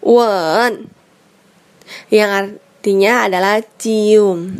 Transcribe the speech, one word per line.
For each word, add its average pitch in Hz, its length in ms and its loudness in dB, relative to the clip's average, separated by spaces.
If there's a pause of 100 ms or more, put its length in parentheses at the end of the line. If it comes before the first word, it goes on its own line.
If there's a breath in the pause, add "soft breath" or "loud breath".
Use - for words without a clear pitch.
wen, 220 880 0 (1200 loud breath)
yang 214 180 2
artinya 202 920 -2
adalah 196 400 -2 (160)
cium. 208 800 0